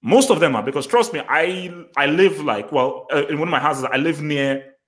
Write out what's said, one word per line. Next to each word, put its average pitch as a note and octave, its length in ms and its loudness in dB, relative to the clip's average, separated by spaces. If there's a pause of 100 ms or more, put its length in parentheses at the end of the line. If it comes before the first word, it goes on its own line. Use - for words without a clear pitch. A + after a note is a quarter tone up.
Most B3 280 4
of F#3 120 4
them C#3 140 2
are, G#2+ 80 -2
because C3+ 220 -4
trust A3+ 280 0
me, D3 160 -6
I, F3 560 -2 (100)
I C#3 120 2
live D#3+ 340 2
like, A2 320 -4
well, C3 400 -2
uh, C#3+ 140 0
in D3+ 120 -4
one E3 80 -2
of F3 40 -4
my C#3 80 2
houses, C3+ 260 -2
I B2+ 100 -2
live D3 260 -2
near C#3 540 -4 (120)